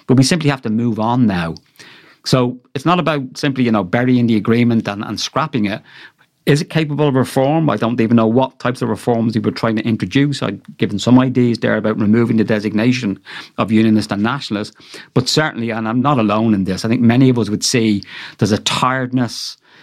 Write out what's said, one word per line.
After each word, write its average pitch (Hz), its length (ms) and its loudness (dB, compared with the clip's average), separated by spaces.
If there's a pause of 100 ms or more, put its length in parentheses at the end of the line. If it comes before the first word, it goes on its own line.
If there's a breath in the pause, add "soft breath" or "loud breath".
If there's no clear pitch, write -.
but 123 100 4
we 131 60 6
simply 151 260 0
have 135 140 -2
to 113 80 -4
move 113 280 -2
on 117 280 2
now. 85 280 -2 (720 loud breath)
So 123 340 0 (160)
it's 139 120 -6
not 180 120 4
about 147 380 -4
simply, 131 280 -2
you 117 60 2
know, 104 140 0
burying 123 440 2
the 113 80 2
agreement 113 520 2
and, 101 160 -8
and 110 160 -8
scrapping 135 460 -4
it. 101 160 -6 (640 loud breath)
Is 147 160 2
it - 80 -10
capable 151 360 0
of 135 80 2
reform? 139 540 0
I 107 80 0
don't 120 240 -2
even 117 160 4
know 113 100 4
what 127 340 0
types 123 200 -4
of 120 80 -2
reforms 113 460 -2
we 107 80 -2
were 107 80 0
trying 110 260 -2
to 110 100 -4
introduce. 135 560 0
I've 101 200 -6 (160)
given 107 200 -2
some 123 200 2
ideas 123 400 2
there 110 180 0
about 107 240 -2
removing 113 380 2
the 107 60 2
designation 107 760 -2 (380 loud breath)
of 104 120 -2
unionist 110 400 2
and 101 120 -2
nationalist, 110 520 -4 (380 loud breath)
but 131 160 0
certainly, 147 400 0
and 113 180 -4
I'm 123 140 0
not 139 180 2
alone 107 360 2
in 98 100 0
this, 92 220 -4
I - 20 -2
think 120 140 2
many 120 260 6
of 120 100 2
us 104 120 -2
would 101 120 -4
see 110 400 0 (360 loud breath)
there's 107 140 2
a 104 60 0
tiredness, 127 1000 -2 (240 soft breath)